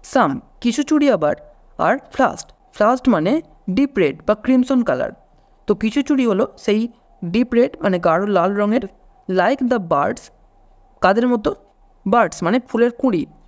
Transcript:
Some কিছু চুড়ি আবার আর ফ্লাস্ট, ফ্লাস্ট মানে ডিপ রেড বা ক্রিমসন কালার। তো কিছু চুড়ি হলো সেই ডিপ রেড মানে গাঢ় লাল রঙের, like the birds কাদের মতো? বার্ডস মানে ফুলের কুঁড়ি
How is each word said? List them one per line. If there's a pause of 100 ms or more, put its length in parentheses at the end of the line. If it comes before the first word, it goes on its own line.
(120)
Some (200)
কিছু
চুড়ি
আবার (440)
আর (140)
ফ্লাস্ট, (240)
ফ্লাস্ট
মানে (280)
ডিপ
রেড
বা
ক্রিমসন
কালার। (560)
তো
কিছু
চুড়ি
হলো (120)
সেই (360)
ডিপ
রেড
মানে
গাঢ়
লাল
রঙের, (480)
like
the
birds (800)
কাদের
মতো? (520)
বার্ডস
মানে
ফুলের
কুঁড়ি (220)